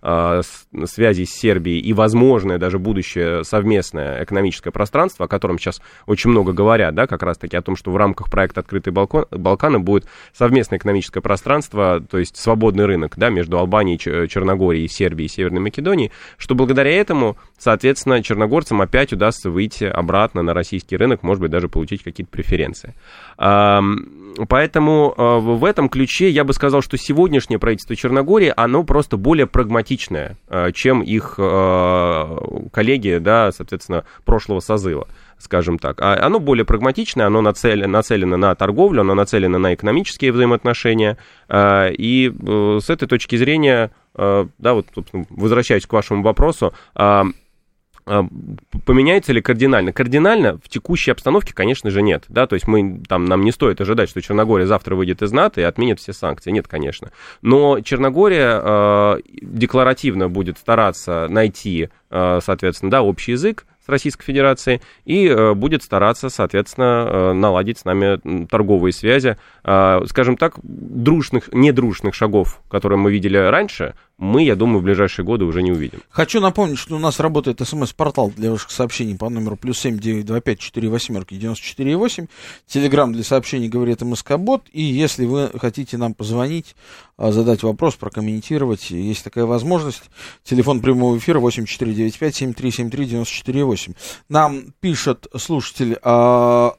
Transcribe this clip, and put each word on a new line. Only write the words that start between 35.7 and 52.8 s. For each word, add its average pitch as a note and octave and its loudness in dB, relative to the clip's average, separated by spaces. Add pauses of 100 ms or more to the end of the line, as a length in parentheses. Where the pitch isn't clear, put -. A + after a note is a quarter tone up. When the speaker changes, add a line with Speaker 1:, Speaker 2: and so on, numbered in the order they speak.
Speaker 1:
так. - -6
А G2 2
оно G3+ 2
более C3+ 2
прагматичное, B2+ 0
оно A2 4
нацеле-, G#2 0
нацелено G2 0
на F#2 4
торговлю, B2 2
оно F#2+ 2
нацелено G2 2
на F#2 2
экономические C3 -2
взаимоотношения. A#2 0 (320)
Э, G2 4
и, B2 0
э, G#2 0
с - -12
этой D#3+ -2
точки A#2+ 0
зрения, B2+ 2 (240)
э, G2 2 (100)
да, B2 2
вот, G#2 0
собственно, F#2 -10
возвращаясь A2 2
к - -8
вашему G#2 0
вопросу, A2+ 2 (220)
а, G2+ 6 (840)
а, G2+ 0
п-, - -10
поменяется C#3 4
ли A#2 2
кардинально? A#2 2
Кардинально C#3+ 2
в - -20
текущей - -2
обстановке, E3 0
конечно A2 -2
же, G2 0
нет. G2 2
Да? B2 2
То - -4
есть F#2 -2
мы, G2 2